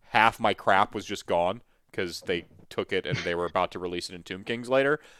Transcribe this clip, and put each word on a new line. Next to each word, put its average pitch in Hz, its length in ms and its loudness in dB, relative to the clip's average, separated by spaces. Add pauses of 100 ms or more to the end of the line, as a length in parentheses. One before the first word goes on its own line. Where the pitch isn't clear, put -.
half 113 300 4
my 107 140 2
crap 98 400 4
was 104 120 -8
just - 200 -10
gone 92 360 0 (300)
'cause 90 300 -8
they 87 240 -4 (240)
took - 240 -6
it 95 140 -2
and 90 120 -2
they 87 140 -2
were 87 120 -2
about 87 260 -2
to - 80 -12
release 90 300 -6
it 95 60 -14
in 85 60 -16
Tomb 95 220 -12
Kings 117 260 -8
later. 135 300 2 (200)